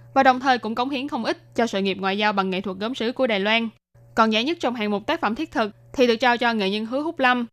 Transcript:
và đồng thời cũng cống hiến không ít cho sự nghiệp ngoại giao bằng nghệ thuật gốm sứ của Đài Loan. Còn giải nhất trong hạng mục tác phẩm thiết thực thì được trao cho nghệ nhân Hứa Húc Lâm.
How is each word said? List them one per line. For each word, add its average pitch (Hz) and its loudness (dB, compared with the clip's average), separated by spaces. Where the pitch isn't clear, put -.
và 262 6
đồng 254 4
thời 254 2
cũng 220 -6
cống 247 -2
hiến 277 -4
không 254 -4
ít - -6
cho 233 0
sự 202 -2
nghiệp 190 0
ngoại 190 0
giao 214 2
bằng 190 0
nghệ 185 -2
thuật 190 -6
gốm 214 -6
sứ 240 -2
của 262 0
Đài 214 0
Loan. 220 2
Còn 220 4
giải 220 2
nhất 330 -2
trong 247 0
hạng 208 -4
mục 208 -4
tác 330 -2
phẩm 220 -2
thiết 320 -6
thực 220 -2
thì 247 4
được 233 2
trao 240 2
cho 233 0
nghệ 202 0
nhân 214 -2
Hứa 254 -4
Húc 320 -6
Lâm. 247 2